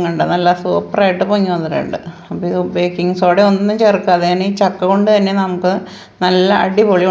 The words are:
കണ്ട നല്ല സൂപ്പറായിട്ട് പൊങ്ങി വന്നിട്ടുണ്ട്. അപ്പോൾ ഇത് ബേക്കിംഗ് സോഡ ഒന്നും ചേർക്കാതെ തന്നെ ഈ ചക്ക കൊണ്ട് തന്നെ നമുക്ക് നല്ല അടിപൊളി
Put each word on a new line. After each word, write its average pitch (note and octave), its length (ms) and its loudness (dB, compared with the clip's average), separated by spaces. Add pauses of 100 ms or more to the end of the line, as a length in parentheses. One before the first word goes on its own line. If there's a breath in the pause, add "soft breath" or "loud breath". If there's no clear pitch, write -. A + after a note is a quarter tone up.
കണ്ട E3 160 -2 (120)
നല്ല F3 280 2
സൂപ്പറായിട്ട് F3+ 720 0
പൊങ്ങി G3 240 0
വന്നിട്ടുണ്ട്. D#3 420 -4 (320 loud breath)
അപ്പോൾ F3 220 -6
ഇത് F3+ 80 -2 (180)
ബേക്കിംഗ് F3 460 -2
സോഡ F3+ 160 4 (120)
ഒന്നും G3+ 320 0
ചേർക്കാതെ F#3+ 480 2
തന്നെ F#3 200 -2
ഈ - 100 -6
ചക്ക F#3+ 180 0 (140)
കൊണ്ട് G#3 220 2
തന്നെ G3 180 2 (100)
നമുക്ക് F3+ 300 -2 (520 loud breath)
നല്ല F#3 240 2 (180)
അടിപൊളി F#3+ 440 2